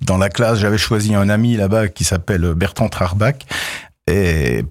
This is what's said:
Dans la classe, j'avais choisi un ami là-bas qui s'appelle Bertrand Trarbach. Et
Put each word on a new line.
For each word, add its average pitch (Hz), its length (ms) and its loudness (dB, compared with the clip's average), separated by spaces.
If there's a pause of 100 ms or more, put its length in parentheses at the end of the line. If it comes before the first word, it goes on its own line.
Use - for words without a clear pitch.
Dans 92 160 0
la 98 120 2
classe, 113 300 2
j'avais 104 200 2
choisi 107 360 0
un 101 140 4
ami 113 280 2
là-bas 104 320 2
qui - 160 -4
s'appelle 87 500 0
Bertrand 95 340 -2
Trarbach. 101 480 0 (680)
Et 78 640 0